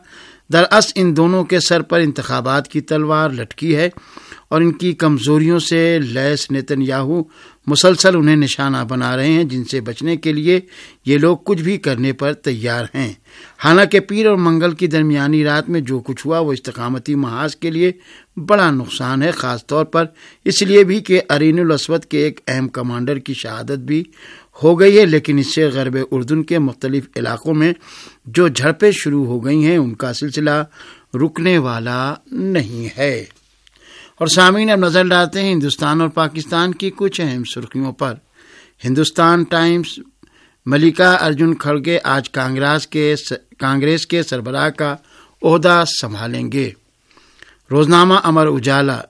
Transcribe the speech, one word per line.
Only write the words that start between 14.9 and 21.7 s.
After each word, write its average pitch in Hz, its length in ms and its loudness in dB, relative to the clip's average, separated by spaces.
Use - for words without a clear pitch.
رات 147 240 -2
میں 170 120 -2
جو 131 180 -4
کچھ 120 280 -10
ہوا 160 120 0
وہ 156 140 -2
استقامتی 127 640 -6
محاذ 139 420 -4
کے 165 140 -6
لیے 175 220 0
بڑا 185 340 2
نقصان 131 520 -4
ہے، 165 80 0
خاص 123 360 -6
طور 151 180 0
پر 165 200 0
اس - 180 0
لیے 196 220 6
بھی 190 160 0
کہ 185 200 2
ارین 156 300 2
الاسود 160 440 -2